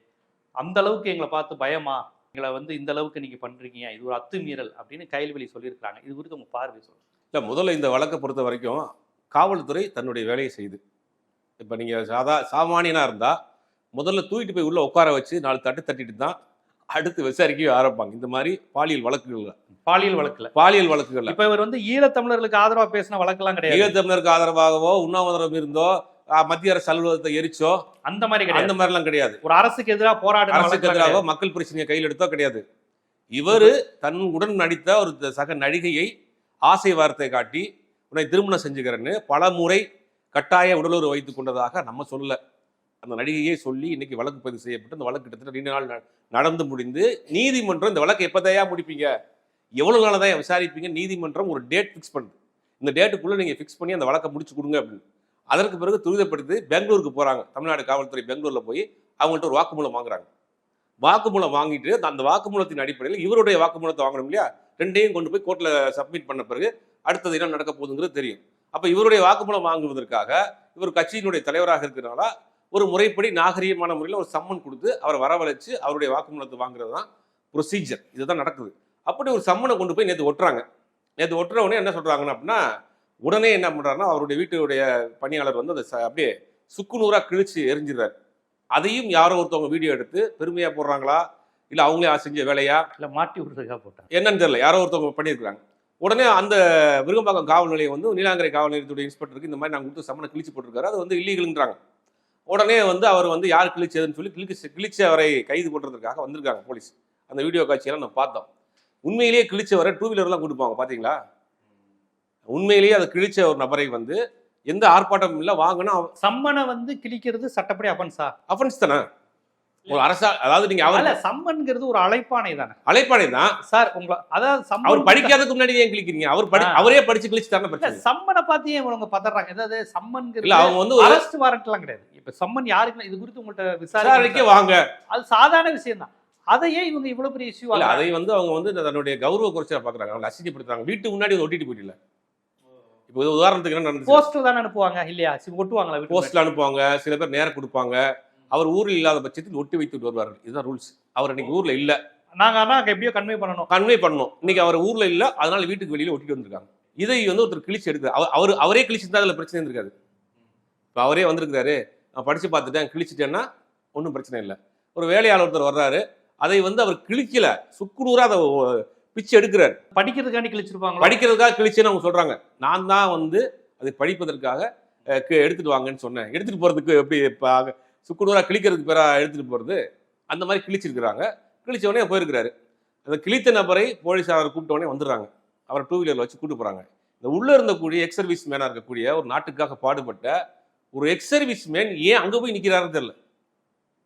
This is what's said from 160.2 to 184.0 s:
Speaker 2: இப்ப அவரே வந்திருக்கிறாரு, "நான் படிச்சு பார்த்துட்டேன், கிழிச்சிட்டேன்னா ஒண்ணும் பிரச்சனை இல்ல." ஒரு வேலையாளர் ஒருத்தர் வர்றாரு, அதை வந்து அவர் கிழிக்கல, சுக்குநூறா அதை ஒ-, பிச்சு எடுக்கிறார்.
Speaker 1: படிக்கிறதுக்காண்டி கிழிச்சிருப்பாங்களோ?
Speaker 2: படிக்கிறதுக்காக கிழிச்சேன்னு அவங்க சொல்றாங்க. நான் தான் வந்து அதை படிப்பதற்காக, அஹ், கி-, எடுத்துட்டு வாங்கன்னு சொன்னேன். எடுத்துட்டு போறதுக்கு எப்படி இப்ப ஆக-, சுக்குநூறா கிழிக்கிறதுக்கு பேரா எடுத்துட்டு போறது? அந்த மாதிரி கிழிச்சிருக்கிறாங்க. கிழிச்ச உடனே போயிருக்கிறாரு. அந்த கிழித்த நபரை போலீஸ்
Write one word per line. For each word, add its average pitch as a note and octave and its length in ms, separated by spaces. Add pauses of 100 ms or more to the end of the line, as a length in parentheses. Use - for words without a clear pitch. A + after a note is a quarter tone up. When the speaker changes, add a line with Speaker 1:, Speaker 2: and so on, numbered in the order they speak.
Speaker 2:
இப்ப B2 140
அவரே D3 200
வந்திருக்கிறாரு, D3 640 (300)
"நான் C3 100
படிச்சு D#3 240
பார்த்துட்டேன், D3 460
கிழிச்சிட்டேன்னா D#3+ 580 (400)
ஒண்ணும் D3+ 200
பிரச்சனை B2 340
இல்ல." G2 120 (340)
ஒரு E3 140
வேலையாளர் F#3+ 440
ஒருத்தர் D3+ 40
வர்றாரு, C#3+ 520 (300)
அதை F#3+ 240
வந்து G3+ 220
அவர் F#3+ 120
கிழிக்கல, A3 760
சுக்குநூறா B3 520
அதை G#3+ 180
ஒ-, C3 440 (320)
பிச்சு G#3+ 260
எடுக்கிறார். F#3+ 360 (180)
Speaker 1:
படிக்கிறதுக்காண்டி A#3 560
கிழிச்சிருப்பாங்களோ? F#3 560
Speaker 2:
படிக்கிறதுக்காக A3+ 500
கிழிச்சேன்னு G#3+ 300
அவங்க F3 240
சொல்றாங்க. E3 300 (180)
நான் F3 280
தான் G3 240
வந்து E3+ 600 (100)
அதை C3+ 180
படிப்பதற்காக, D3+ 800 (300)
அஹ், C3+ 220
கி-, D#3 140
எடுத்துட்டு D#3+ 300
வாங்கன்னு C3 240
சொன்னேன். A#2 360
எடுத்துட்டு F3+ 360
போறதுக்கு D3+ 280
எப்படி C#3+ 240
இப்ப C3 300
ஆக-, C3 340 (240)
சுக்குநூறா G3 280
கிழிக்கிறதுக்கு F#3 500
பேரா D#3 300
எடுத்துட்டு C#3+ 420
போறது? B2 300 (380)
அந்த E3+ 180
மாதிரி F#3+ 220
கிழிச்சிருக்கிறாங்க. D3 680 (320)
கிழிச்ச A3+ 200
உடனே G#3 200
போயிருக்கிறாரு. D3+ 440 (540)
அந்த D3 200
கிழித்த A#3 260
நபரை G3+ 460
போலீஸ் F3 340